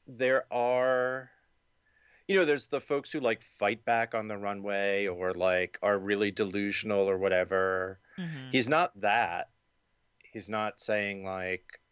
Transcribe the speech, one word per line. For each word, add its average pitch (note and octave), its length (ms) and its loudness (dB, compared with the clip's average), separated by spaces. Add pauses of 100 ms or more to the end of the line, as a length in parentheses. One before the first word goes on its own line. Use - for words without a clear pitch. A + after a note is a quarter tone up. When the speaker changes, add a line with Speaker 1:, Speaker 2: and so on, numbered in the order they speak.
Speaker 1:
there C3 460 0
are, B2+ 760 0 (1000)
you G3 80 2
know, F#3 100 6
there's D3 220 0
the A2 140 -4
folks C#3+ 300 -4
who, D#3 80 -4
like, A#2 240 0
fight A2 420 -2
back A#2 300 0
on A2 120 -4
the G#2+ 100 -8
runway G2+ 720 -2
or, F2+ 260 -2
like, F2+ 500 2
are G2+ 160 4
really G2+ 320 0
delusional G2+ 800 0
or F#2+ 100 2
whatever. F#2+ 800 2 (180)
Speaker 2:
Mm-hmm. D#3 340 -10
Speaker 1:
He's C3 180 2
not D#3 320 0
that. G2+ 480 0 (840)
He's G2+ 160 -12
not G#2+ 300 -4
saying, G2+ 440 -2
like, F#2 560 -6 (120)